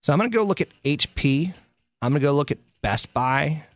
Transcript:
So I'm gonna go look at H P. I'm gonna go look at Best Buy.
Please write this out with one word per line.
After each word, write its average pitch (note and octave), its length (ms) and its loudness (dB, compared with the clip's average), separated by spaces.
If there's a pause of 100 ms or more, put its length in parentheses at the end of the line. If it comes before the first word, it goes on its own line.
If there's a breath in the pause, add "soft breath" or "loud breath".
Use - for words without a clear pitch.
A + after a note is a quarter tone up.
So D3 100 2
I'm D#3 60 2
gonna A#3 100 0
go A3 140 0
look G3 180 -2
at - 80 -2 (160)
H C#3+ 300 -2
P. D3 380 0 (480)
I'm B2 100 0
gonna D3 80 2
go C#3+ 140 2
look C#3+ 180 0
at - 80 -4 (240)
Best G#2+ 300 -4
Buy. C#3 500 -2 (120)